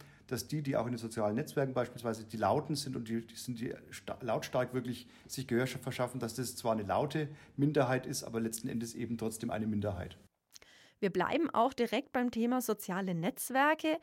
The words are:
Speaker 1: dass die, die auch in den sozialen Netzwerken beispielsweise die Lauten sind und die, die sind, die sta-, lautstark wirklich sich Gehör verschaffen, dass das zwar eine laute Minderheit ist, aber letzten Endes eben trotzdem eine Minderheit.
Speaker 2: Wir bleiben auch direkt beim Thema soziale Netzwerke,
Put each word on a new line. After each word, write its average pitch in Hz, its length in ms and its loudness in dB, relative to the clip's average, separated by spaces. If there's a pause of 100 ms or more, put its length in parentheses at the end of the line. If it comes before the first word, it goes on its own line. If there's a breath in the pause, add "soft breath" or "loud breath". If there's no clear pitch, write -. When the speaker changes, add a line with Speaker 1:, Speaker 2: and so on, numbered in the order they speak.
(280 loud breath)
Speaker 1:
dass 117 200 -4
die, 151 140 -2
die 139 160 0
auch 110 80 2
in 120 60 -2
den 120 80 -2
sozialen 110 340 0
Netzwerken 131 400 0
beispielsweise 120 500 -2
die 110 140 -10
Lauten 139 380 2
sind 131 200 -4
und 117 120 -4
die, 113 180 -2
die - 100 -18
sind, 117 240 -6
die 120 140 -4 (160)
sta-, - 320 -8
lautstark 127 540 0
wirklich 123 320 -4 (180 loud breath)
sich - 220 -6
Gehör 120 180 4
verschaffen, 127 540 -2
dass 117 160 -4
das 123 200 -4
zwar 113 180 2
eine 110 100 0
laute 139 440 2 (300 loud breath)
Minderheit 135 480 4
ist, - 200 -6
aber 113 140 -2
letzten 113 280 -2
Endes 117 260 -4
eben 117 240 -4
trotzdem 113 320 -4
eine 107 160 -2
Minderheit. 101 540 -2 (840 loud breath)
Speaker 2:
Wir 202 80 2
bleiben 254 400 2
auch 233 240 4
direkt 233 400 0
beim 247 180 2
Thema 240 300 2
soziale 190 520 -2
Netzwerke, 285 880 2